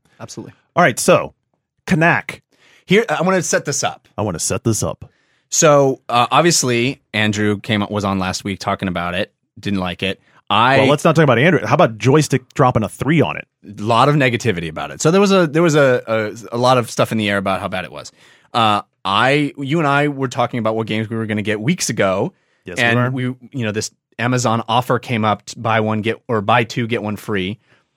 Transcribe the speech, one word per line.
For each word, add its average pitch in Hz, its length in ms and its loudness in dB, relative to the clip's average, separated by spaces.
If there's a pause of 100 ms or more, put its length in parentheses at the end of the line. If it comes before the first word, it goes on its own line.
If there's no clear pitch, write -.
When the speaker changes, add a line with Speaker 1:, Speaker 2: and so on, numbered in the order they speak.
(180)
Speaker 1:
absolutely. - 360 -16 (200)
Speaker 2:
All 170 80 2
right. 151 160 2
So, 120 360 2 (540)
Knack. 156 540 0 (420)
Speaker 1:
Here, 208 240 4
I 151 140 -2
wanna 185 200 0
set - 220 -2
this - 200 -4
up. - 240 -8 (100)
Speaker 2:
I 101 40 -2
wanna 92 180 -4
set - 240 -4
this 113 180 0
up. - 260 -8 (420)
Speaker 1:
So, 143 580 4
uh, 120 240 2
obviously, 131 680 2 (120)
Andrew 104 480 0
came, 104 280 -2
was 104 160 -4
on 98 140 0
last 92 240 -4
week 98 160 -6
talking 98 300 -4
about 87 260 -4
it. 95 180 -4 (280)
Didn't 101 180 -4
like 90 240 -6
it. 95 180 -4 (300)
I 120 280 4
Speaker 2:
Well, 135 100 4
let's 147 160 2
not 165 100 4
talk 165 80 4
about 131 160 4
Andrew. 151 260 2
How 110 100 0
about 131 220 2
Joystick 131 580 0
dropping 127 280 2
a 95 60 -2
three 156 320 0
on 78 160 0
it? - 100 -12 (320)
Speaker 1:
A 107 60 -10
lot 117 240 4
of 147 80 2
negativity 117 520 0
about 76 220 -10
it. - 100 -14
So 160 120 2
there 190 80 4
was 202 100 4
a, 190 160 4
there 151 160 0
was 160 140 4
a, 131 260 4 (500)
a, 120 40 -4
a - 20 -2
lot 123 180 4
of 117 140 -2
stuff - 220 -2
in 113 60 -2
the 104 120 0
air 101 80 0
about 95 220 -2
how 98 80 -8
bad 92 160 -8
it 65 80 -16
was. 69 180 -16 (420)
Uh, 107 300 2 (220)
I, 131 520 2
you 143 220 -4
and 156 80 0
I 143 220 2
were 135 180 -4
talking 123 320 -2
about 110 160 -2
what 110 140 -4
games 110 200 -4
we 110 60 -8
were 113 120 -4
gonna 107 160 -4
get 104 180 -4
weeks 151 280 -4
ago. 104 440 -2 (340)
Speaker 2:
Yes, 90 120 -10
we 127 40 2
Speaker 1:
And 117 160 2
Speaker 2:
were. 123 120 0
Speaker 1:
we, 131 120 -6 (300)
you 127 140 -6
know, 107 60 -4
this 107 180 -6 (280)
Amazon 120 500 0
offer 120 300 0
came 113 240 -4
up, 107 220 0
t-, - 160 -16
buy 113 200 0
one, 107 200 -2
get, 110 280 -4
or 113 120 -2
buy 117 240 2
two, 117 220 -6
get 113 160 -4
one 104 140 -6
free. 98 420 -6 (380)